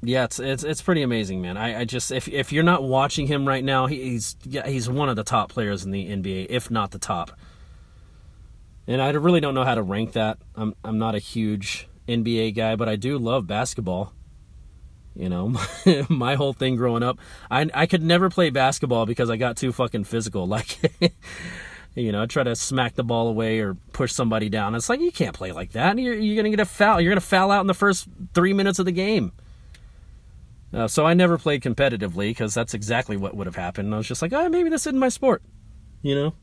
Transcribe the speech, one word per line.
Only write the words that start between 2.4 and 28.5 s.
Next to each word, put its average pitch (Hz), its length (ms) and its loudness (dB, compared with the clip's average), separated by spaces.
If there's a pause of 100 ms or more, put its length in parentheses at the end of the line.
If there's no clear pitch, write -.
you're 156 100 2
not 170 200 4
watching 135 420 2
him 139 220 0
right 131 160 0
now, 131 240 2
he, 135 160 -4
he's, 120 400 -6
yeah, 135 240 -6
he's 131 200 -2
one 135 220 0
of 120 60 0
the 107 80 -4
top 104 260 0
players 101 340 -4
in 95 60 -8
the 95 180 -4
N 101 140 -4
B 92 200 -4
A, - 20 -6
if 120 260 -4
not 107 220 -2
the 92 80 -12
top. 87 320 -6 (1500)
And 127 160 0
I 135 80 2
really 156 320 4
don't 139 140 0
know 131 100 2
how 127 100 2
to 110 60 0
rank 104 320 -2
that. 110 240 0 (180)
I'm, 107 280 -4
I'm 110 160 -2
not 110 160 0
a 101 40 -2
huge 104 680 -4 (180)
N 117 140 0
B 117 180 0
A 110 120 0
guy, 110 240 0
but 110 120 -2
I 107 80 0
do 123 220 -2
love 117 300 -2
basketball. 101 680 -4 (1040)
You 90 140 -6
know, 92 260 -2 (280)
<laughs> 143 260 4
my 135 260 2
whole 139 180 0
thing 131 220 0
growing 117 260 2
up, 123 160 0 (320)
I, 143 240 2
I 147 140 2
could 170 160 2
never 175 260 4
play 175 220 2
basketball 131 560 2
because 117 240 0
I 113 40 0
got 117 220 -2
too 131 140 -2
fucking 117 320 -2
physical. 104 480 -4
<laughs> 104 60 0
Like, - 200 -6 (1160)
you 117 160 -2
know, 101 100 0
I 113 60 0
try 139 160 0
to 120 120 0
smack 127 380 -2
the 127 100 -2
ball 117 240 0
away 110 320 0
or 101 140 -2
push - 400 -4
somebody 110 340 0
down. 104 280 -2
It's 117 120 -4
like, 254 120 0
you 339 120 2
can't 110 240 -2
play 92 160 -8
like 87 200 -10
that. 170 260 2
You're, 247 160 -2
you're 214 220 0
gonna 214 160 2
get 214 80 0
a 208 60 4
foul. 202 360 4
You're 170 100 4
gonna 196 100 2
foul 190 280 4
out 202 120 4
in 196 60 0
the 190 60 2
first 196 340 2 (280)
three 185 180 4